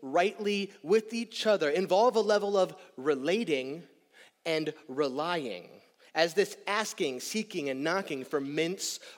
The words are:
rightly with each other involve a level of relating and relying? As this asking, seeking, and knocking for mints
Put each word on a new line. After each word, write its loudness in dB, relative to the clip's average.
rightly 0
with 2
each -4
other 4
involve 4
a 4
level 2
of 2
relating 0
and 0
relying? -2
As 4
this 0
asking, -2
seeking, -4
and -4
knocking -2
for -2
mints -4